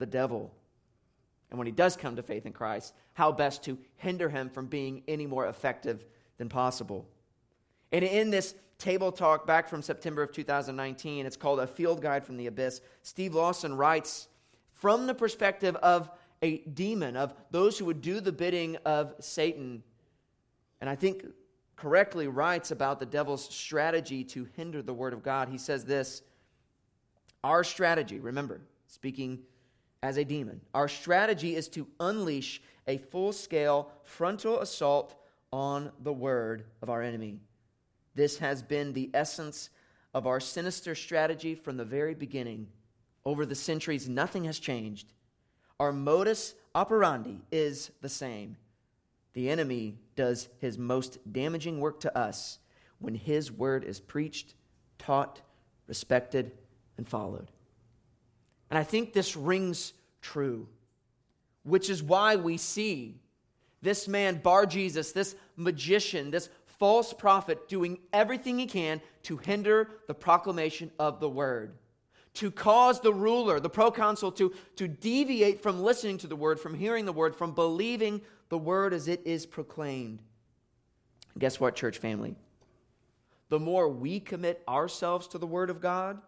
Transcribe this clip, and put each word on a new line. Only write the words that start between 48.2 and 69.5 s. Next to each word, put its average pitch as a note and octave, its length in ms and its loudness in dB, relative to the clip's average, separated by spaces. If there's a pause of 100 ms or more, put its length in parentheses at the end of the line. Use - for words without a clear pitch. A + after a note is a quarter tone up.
The B2 160 -2
enemy B2+ 480 -2 (180)
does B2 320 0 (120)
his A#2 180 -4
most B2+ 420 -2 (120)
damaging D#3 500 -4
work D3+ 180 -2
to - 180 -2
us G#2+ 420 -4 (400)
when A2+ 160 -6
his D3 360 -2
word C3 320 0
is - 160 -10
preached, - 560 -8 (420)
taught, - 440 0 (460)
respected, B2 680 0 (440)
and A#2+ 80 -8
followed." G2+ 460 -6 (1200)
And D#3 100 2
I D#3 40 4
think A3+ 280 0
this F#3 240 2
rings F3+ 580 0 (280)
true, A#2+ 460 -4 (960)
which F#3 260 4
is F3+ 120 -2
why G3 360 6
we E3+ 200 0
see D#3+ 640 -4 (640)
this G3 260 0
man, G3 300 2
Bar F3+ 280 8
Jesus, E3+ 460 -2
this G3 240 -2 (200)
magician, E3 760 0
this E3+ 180 -2 (160)
false A3 480 4
prophet, F#3 540 4
doing F3+ 320 -2 (120)
everything B3 480 2
he B3+ 60 -2
can D#3+ 360 -2 (220)
to D#3 140 -6
hinder G#3 520 4 (180)